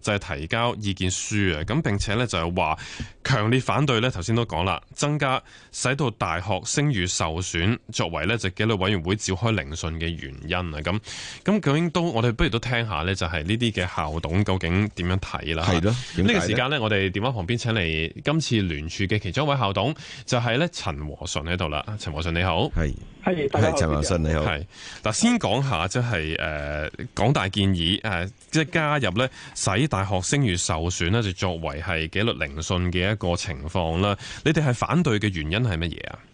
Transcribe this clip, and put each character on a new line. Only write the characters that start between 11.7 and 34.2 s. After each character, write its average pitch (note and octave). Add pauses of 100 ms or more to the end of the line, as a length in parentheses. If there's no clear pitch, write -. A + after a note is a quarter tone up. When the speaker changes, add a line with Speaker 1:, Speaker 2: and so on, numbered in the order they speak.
Speaker 1:
竟 E3+
都， F3+ (100)
我 A2+
哋 A#2+
不 A#2
如 A2+
都 A#2
聽 B2 (160)
下 G#2
呢， F#2
就 F#2
係 E2
呢 G2+
啲 A#2+
嘅 F2+
校 D#2
董 F2
究 F#2+
竟 F#2
點 F2
樣 F#2
睇 -
啦。 D#2+
Speaker 2:
係 F2
咯， G#2+ (200)
點 F2+
解 A#3+
呢？ -
Speaker 1:
呢 -
個 -
時 G#2+
間 B2+
呢， C#3+
我 A2
哋 G2
電 G2
話 B2
旁 G#2+
邊 A#2
請 A2+
嚟 E2
今 D3+
次 A#2+
聯 D#2+
署 G2
嘅 G#2
其 F#2+
中 C#3+
一 -
位 C#3
校 G#2+
董， G#2+ (320)
就 B2+
係 A#2
呢 E3+
陳 - (120)
和 C#2+
順 -
喺 F2
度 F#2
啦。 D2 (160)
陳 F2
和 D2+
順 E2+
你 E2+
好。 F#2
Speaker 2:
係。 D#2+ (300)
Speaker 3:
係， E3
大 -
家 G#2+
好。 -
Speaker 2:
係， -
陳 D#2+
和 D2
順 D#2+
你 D#2
好。 D2+
Speaker 1:
係。 E2 (380)
嗱， G#2+
先 A#3
講 A#2+
下 F2+
即 B2+
係， F2
誒， D2+ (240)
港 A#2
大 G2
建 G2
議， F2
誒， F#2 (220)
即 D#3
係 D#3
加 D3+
入 A#2+
呢， B2+ (260)
使 A2+
大 G2
學 F#2+
聲 C#3+
譽 F#2+
受 - (140)
損 F2
呢， A#2
就 G2+
作 F#2
為 D#2+
係 E2
紀 F#2+
律 A#2 (140)
聆 C#2+
訊 F2+
嘅 F2+
一 A2
個 F2
情 D2
況 E2
啦。 G2+ (260)